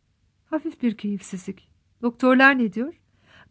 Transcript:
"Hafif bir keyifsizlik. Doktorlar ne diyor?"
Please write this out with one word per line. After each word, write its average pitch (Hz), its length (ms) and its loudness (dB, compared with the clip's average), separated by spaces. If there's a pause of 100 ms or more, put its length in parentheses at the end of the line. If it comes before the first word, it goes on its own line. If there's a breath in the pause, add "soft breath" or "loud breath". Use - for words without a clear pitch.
(460)
"Hafif 311 360 -8
bir 226 160 -2
keyifsizlik. 196 720 -10 (320)
Doktorlar 254 560 4
ne 226 160 -2
diyor?" 262 280 -10 (500 soft breath)